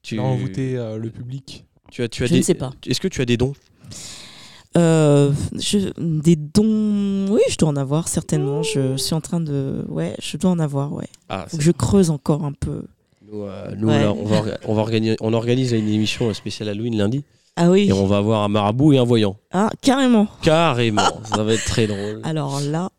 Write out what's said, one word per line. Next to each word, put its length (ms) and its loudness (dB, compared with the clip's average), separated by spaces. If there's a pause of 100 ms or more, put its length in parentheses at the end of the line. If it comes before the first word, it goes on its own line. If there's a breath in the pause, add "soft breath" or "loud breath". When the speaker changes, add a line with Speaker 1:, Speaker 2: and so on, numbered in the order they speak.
Speaker 1:
tu 120 -10
Speaker 2:
Il 60 -4
a 20 -2
envoûté, 560 -4
euh, 180 -8
le 140 -8
public. 560 -16 (240)
Speaker 1:
tu 120 -8
as, 60 -4
tu 160 -6
as 20 0
Speaker 3:
Je 60 2
Speaker 1:
des 60 6
Speaker 3:
ne 60 4
sais 100 2
pas. 180 -6 (140)
Speaker 1:
Est-ce 120 -2
que 100 -4
tu 120 -6
as 60 0
des 100 2
dons ? 160 0 (1200 loud breath)
Speaker 3:
Euh, 560 4 (240)
je... 220 -2 (200)
Des 360 2
dons, 1000 0
oui, 160 2
je 80 -2
dois 120 2
en 80 -2
avoir 320 -2
certainement. 540 -2
Je 340 -2
suis 180 -4
en 60 -2
train 200 -6
de, 480 -4
ouais, 320 -6
je 160 -10
dois 140 2
en 80 0
avoir, 340 -2
ouais. 140 -8 (220)
Speaker 1:
Ah, 140 -6
Speaker 3:
Faut 100 -14
Speaker 1:
c'est 60 -6
Speaker 3:
que 40 -2
je 100 6
creuse 380 2
encore 340 -2
un 80 -4
peu. 300 -8 (480)
Speaker 1:
Nous, 120 -10
euh, 360 -10
nous, 100 2
Speaker 3:
Ouais. 140 4
Speaker 1:
là, 100 2
on 120 -4
va 160 2
orga-, 260 -4
on 80 0
va 80 2
organi-, 380 0
on 120 0
organise 400 0
une 160 0
émission 460 0
spéciale 360 -8
Halloween 260 -4
lundi. 280 0 (320)
Speaker 3:
Ah 140 4
oui. 180 6
Speaker 1:
Et 40 4
on 140 4
va 100 2
avoir 260 2
un 60 2
marabout 460 4
et 40 6
un 60 4
voyant. 320 2 (160)
Speaker 3:
Ah, 180 0 (100)
carrément. 460 4 (160)
Speaker 1:
Carrément. 600 2 (200)
Ça 200 -2
va 100 2
être 100 -2
très 220 0
drôle. 380 -6
Speaker 3:
Alors 340 -4
là. 400 -4